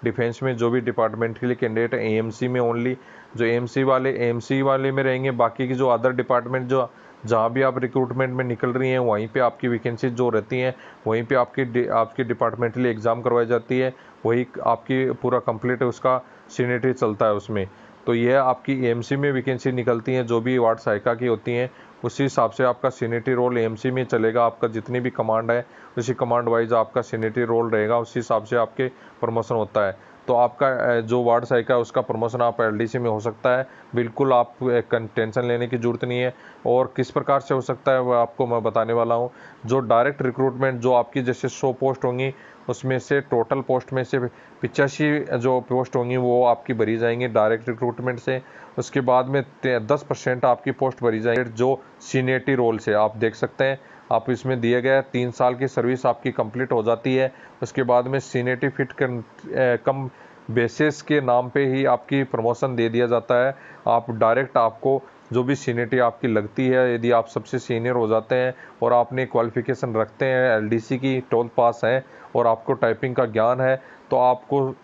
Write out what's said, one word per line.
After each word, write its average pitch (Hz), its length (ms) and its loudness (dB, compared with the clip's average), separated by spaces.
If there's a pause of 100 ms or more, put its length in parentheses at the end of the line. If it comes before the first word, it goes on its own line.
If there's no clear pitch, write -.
Defense 117 380 -2
में 131 140 -2
जो 117 140 2
भी 123 100 0
डिपार्टमेंट 113 580 -2
के 123 80 -4
लिए 120 100 0
candidate 117 380 -2
है, 110 180 -2
एएमसी 113 360 -2
में 123 120 0
only, 120 360 0 (400)
जो 120 80 0
एएमसी 120 380 0
वाले, 131 280 2
एएमसी 120 520 -2
वाले 135 300 0
में 135 100 -2
रहेंगे, 131 280 0
बाकी 120 380 0
की 131 60 -2
जो 127 220 2
other 127 160 0
department 123 480 -2
जो 123 300 0 (360)
जहाँ 113 260 2
भी 131 100 0
आप 127 160 2
रिक्रूटमेंट 127 560 -2
में 127 100 -2
निकल 123 260 -2
रही 127 200 -2
हैं, 131 80 0
वहीं 110 300 0
पे 131 120 -2
आपकी 123 280 0
वैकेंसी 120 420 -2
जो 120 180 0
रहती 113 320 -2
हैं, 127 140 -2 (320)
वहीं 113 180 0
पे 127 100 -2
आपकी 127 300 0
डि-, 120 240 -2
आपकी 113 360 0
departmentally 117 600 -2
exam 117 360 0
करवाई 120 240 2
जाती 120 320 -2
है, 127 160 -2 (320)
वही 120 200 2 (200)
आपकी 131 440 0
पूरा 123 280 0
complete 120 440 -2
उसका 127 360 0 (300)
सीनियरिटी 123 440 0
चलता 110 340 0
है 107 60 4
उसमें। 101 360 -4 (380)
तो 120 80 2
यह 123 280 4
आपकी 127 440 0
एएमसी 117 300 -2
में 143 160 0
vacancy 127 400 -2
निकलती 123 420 -2
हैं, 127 120 -2
जो 117 140 2
भी 127 180 0
वार्ड 113 200 4
सहायिका 110 360 0
की 120 120 -4
होती 117 260 -2
हैं, 123 180 -2 (340)
उसी 127 180 -2
हिसाब 127 280 2
से 131 140 -2
आपका 123 260 0
सीनियरिटी 117 440 -2
role 123 240 0
एएमसी 113 320 -2
में 127 140 -2
चलेगा। 117 400 2
आपका 117 240 0
जितनी 113 320 -4
भी 123 100 -2
command 113 400 -2
है, 120 160 0 (320)
उसी 120 160 -2
command 120 340 0
wise 117 240 2
आपका 117 300 0
सीनियरिटी 113 420 -2
role 117 260 0
रहेगा, 110 280 2
उसी 120 220 -4
हिसाब 113 240 0
से 113 120 -2
आपके 120 320 -2 (320)
promotion 113 340 -2
होता 107 320 0
है। 95 120 -4 (280)
तो 123 80 2
आपका, 120 640 2
अ, 117 40 0
जो 117 220 0
वार्ड 120 220 4
सहायिका 120 300 2
है 120 60 2
उसका 120 200 -2
promotion 117 420 -2
आप 117 180 0
एलडीसी 113 380 0
में 120 120 0
हो 107 100 -2
सकता 120 380 0
है, 131 100 -4 (260)
बिल्कुल 120 380 2
आप, 120 300 4
अ, 123 180 2
कन-, 113 360 -4
tension 113 280 -2
लेने 120 220 0
की 123 100 -4
ज़रूरत 120 280 -2
नहीं 123 160 -2
है। 123 140 -2 (320)
और 123 300 2
किस 127 140 -4
प्रकार 139 300 0
से 135 140 -2
हो 131 60 0
सकता 135 320 -2
है 131 80 2
वो 123 120 0
आपको 120 340 0
मैं 117 160 -2
बताने 110 300 0
वाला 117 220 2
हूँ। 120 160 -2 (360)
जो 127 140 2
direct 123 420 2
recruitment, 131 580 -2
जो 127 120 2
आपकी 123 300 0
जैसे 123 260 -2
सौ 131 240 -2
post 131 320 -4
होंगी, 131 300 -2 (340)
उसमें 131 300 -2
से 139 220 0
total 135 400 0
post 127 320 -2
में 131 120 -2
से 135 140 -2 (440)
पिचासी 143 760 0
जो 127 220 2
post 123 360 -2
होंगी 123 200 0
वो 123 280 2
आपकी 120 300 2
भरी 110 220 0
जाएंगी 117 320 0
direct 113 400 2
recruitment 120 500 -4
से। 131 240 -4 (360)
उसके 131 220 -2
बाद 127 260 4
में 135 160 0 (200)
ते-, 123 200 0
दस 139 200 0
परसेंट 127 420 -4
आपकी 127 260 2
post 127 320 -2
भरी 113 180 0
जाएंगी 117 240 2
जो 120 380 0 (180)
seniority 131 540 0
role 117 240 2
से। 107 140 -2
आप 107 240 2
देख 110 180 0
सकते - 300 -2
हैं, 135 160 -2 (320)
आप 117 180 0
इसमें 127 300 -2
दिया 117 200 2
गया 131 140 2
है 135 80 4
तीन 123 280 -2
साल 127 240 2
की 131 140 -2
service 127 380 -2
आपकी 120 260 0
complete 123 400 -4
हो 117 100 2
जाती 117 320 0
है, 131 180 0 (300)
उसके 131 200 -4
बाद 123 240 4
में 135 120 -2
seniority 127 500 -2
फिट 135 240 -4
कन-, 123 300 -4
अ, 123 540 -2 (100)
कम 135 240 -2 (400)
basis 123 520 0
के 147 180 2
नाम 123 280 2
पे 139 180 0
ही 131 180 0
आपकी 135 400 0
promotion 120 520 -2
दे 117 120 2
दिया 120 180 2
जाता 120 400 2
है। 135 100 -2 (320)
आप 117 220 0
direct, 117 460 2
आपको 131 460 0 (300)
जो 120 100 2
भी 131 120 0
seniority 120 440 -2
आपकी 120 300 0
लगती 107 400 0
है, 127 260 4
यदि 117 160 0
आप 117 160 4
सबसे - 320 -6
senior 120 360 -2
हो 117 140 0
जाते 110 260 0
हैं 127 200 0 (280)
और 120 100 4
आपने 123 340 2
qualification 120 680 -2
रखते 110 300 -2
हैं, 127 320 2
एलडीसी 113 420 -2
की 131 220 0
ट्वेल्थ 120 360 -2
pass 117 280 2
हैं 127 200 0 (320)
और 120 100 4
आपको 113 260 0
typing 117 420 0
का 127 100 2
ज्ञान 113 360 0
है, 131 220 0 (280)
तो 131 60 2
आपको 127 680 0